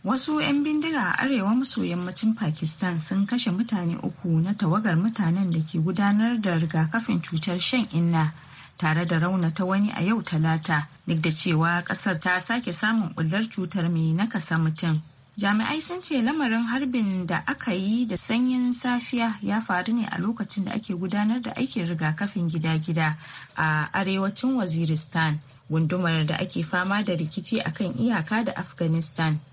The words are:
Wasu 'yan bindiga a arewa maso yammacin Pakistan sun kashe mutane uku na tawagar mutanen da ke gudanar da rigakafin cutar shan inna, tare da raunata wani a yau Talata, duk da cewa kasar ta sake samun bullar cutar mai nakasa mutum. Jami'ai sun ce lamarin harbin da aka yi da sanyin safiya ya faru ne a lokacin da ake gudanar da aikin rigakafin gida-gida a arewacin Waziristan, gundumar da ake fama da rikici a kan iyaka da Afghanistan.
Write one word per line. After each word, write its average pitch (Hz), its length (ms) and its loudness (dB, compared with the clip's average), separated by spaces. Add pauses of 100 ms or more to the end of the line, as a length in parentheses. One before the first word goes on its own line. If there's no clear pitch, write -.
Wasu 262 360 0
'yan 285 220 2
bindiga 302 560 0
a - 80 0
arewa 214 300 2
maso 254 260 0
yammacin 180 560 0
Pakistan 165 640 -2
sun 196 260 2
kashe 247 240 0
mutane 180 540 0
uku 165 340 0
na 185 160 2
tawagar 196 400 2
mutanen 185 560 2
da 165 160 0
ke 160 160 -2
gudanar 208 580 2
da 185 140 0
rigakafin 165 640 0
cutar 175 380 -4
shan 240 340 0
inna, 160 400 2 (460)
tare 165 260 2
da 165 140 0
raunata 180 480 2
wani 196 240 2
a - 140 -4
yau 214 180 2
Talata, 160 640 0 (220)
duk 165 120 2
da 160 100 2
cewa 165 520 2
kasar 185 380 -2
ta 180 180 0
sake 233 340 -2
samun 214 440 0
bullar 165 340 0
cutar 175 400 -2
mai 160 240 2
nakasa 196 460 -2
mutum. 156 400 0 (360)
Jami'ai 214 440 0
sun 359 200 -4
ce 269 220 0
lamarin 240 480 2
harbin 233 560 0
da 165 200 -2
aka - 260 -4
yi 208 340 0
da 208 100 -4
sanyin 247 560 2
safiya 240 680 0
ya 202 180 0
faru 190 340 -2
ne 233 120 0
a - 140 -4
lokacin 208 460 -2
da 196 120 -4
ake 208 160 -4
gudanar 208 480 0
da 226 140 -6
aikin 226 320 -2
rigakafin 170 600 -2
gida-gida 160 680 0 (400)
a 156 360 2
arewacin 196 640 0
Waziristan, 160 840 0 (280)
gundumar 160 580 2
da 151 100 -2
ake 175 260 -2
fama 185 400 0
da 190 140 0
rikici 165 480 -2
a 165 80 -2
kan 190 260 -2
iyaka 220 460 2
da - 100 -2
Afghanistan. 160 840 0 (120)